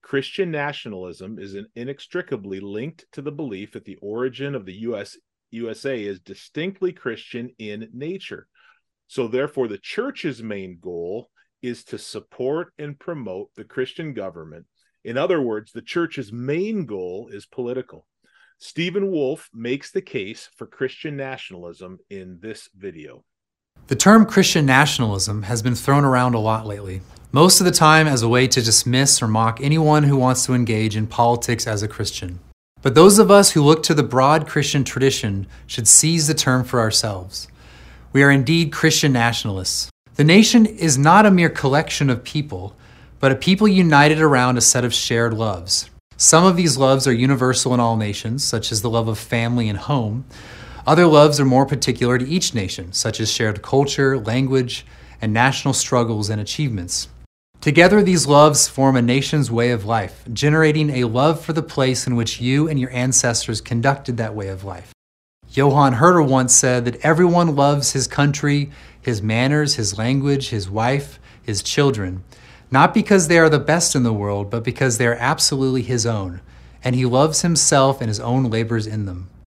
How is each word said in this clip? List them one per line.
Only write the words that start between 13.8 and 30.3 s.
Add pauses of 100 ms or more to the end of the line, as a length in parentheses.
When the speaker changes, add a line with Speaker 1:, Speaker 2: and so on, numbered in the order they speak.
Speaker 1:
government. (360)
In
other
words,
the
church's
main
goal
is
political. (520)
Stephen
Wolfe
makes
the
case
for
Christian
nationalism (120)
in
this
video. (640)
Speaker 2:
The
term
Christian
nationalism
has
been
thrown
around
a
lot
lately, (280)
most
of
the
time
as
a
way
to
dismiss
or
mock
anyone
who
wants